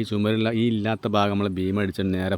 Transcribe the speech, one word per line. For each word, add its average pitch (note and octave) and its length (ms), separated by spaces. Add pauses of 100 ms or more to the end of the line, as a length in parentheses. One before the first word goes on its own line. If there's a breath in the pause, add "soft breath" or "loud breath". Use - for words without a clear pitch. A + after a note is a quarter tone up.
ഈ A2 100
ചുമരില്ല, A2 380 (120)
ഈ A#2 120
ഇല്ലാത്ത G#2+ 440
ഭാഗം G2+ 180
നമ്മൾ G2+ 240
ബീം F#2+ 240
അടിച്ചിട്ട് F#2+ 340
നേരെ F#2 200